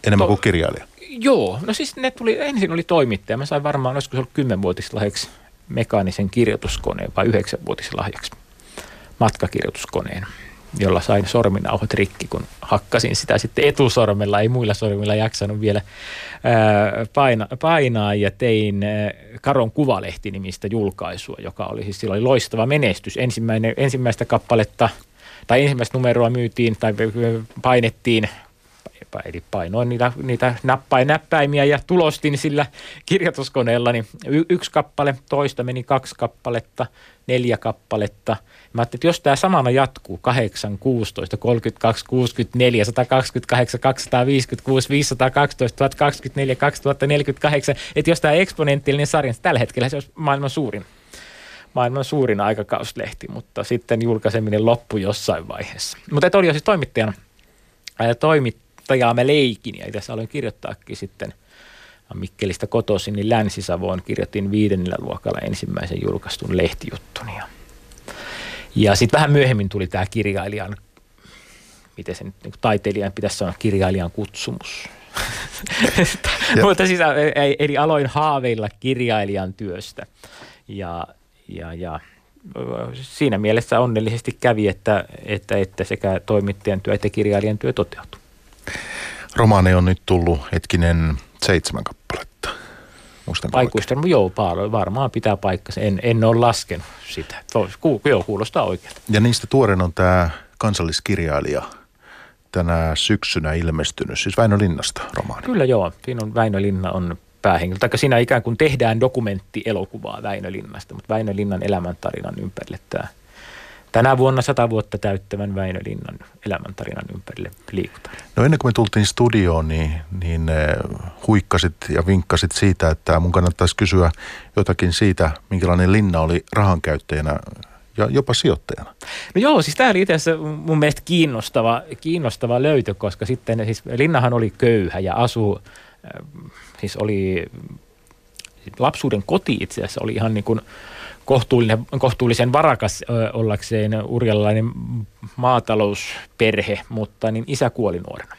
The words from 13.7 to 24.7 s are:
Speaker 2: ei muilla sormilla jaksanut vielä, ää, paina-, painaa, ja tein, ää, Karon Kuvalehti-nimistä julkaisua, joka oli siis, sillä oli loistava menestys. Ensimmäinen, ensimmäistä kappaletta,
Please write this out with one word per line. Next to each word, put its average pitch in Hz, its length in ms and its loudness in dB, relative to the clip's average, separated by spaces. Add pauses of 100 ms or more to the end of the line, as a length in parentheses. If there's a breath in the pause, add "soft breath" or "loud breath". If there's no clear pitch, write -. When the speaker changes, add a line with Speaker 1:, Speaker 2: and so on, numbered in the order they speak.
Speaker 2:
ei 110 100 4
muilla 120 240 0
sormilla 104 420 0
jaksanut 107 460 -2
vielä, 104 200 2 (640 loud breath)
ää, 110 680 4
paina-, 123 340 2 (140)
painaa, 120 540 2
ja 101 160 2
tein, 107 520 0
ää, 104 280 -2 (300)
Karon 131 300 2
Kuvalehti-nimistä 98 1000 -4
julkaisua, 95 680 -4
joka - 260 -10
oli 110 180 -8
siis, 101 160 -10
sillä 101 140 -4
oli 104 80 0
loistava 120 440 2
menestys. 127 520 0
Ensimmäinen, 113 600 0
ensimmäistä 127 480 0
kappaletta, - 640 2 (580 loud breath)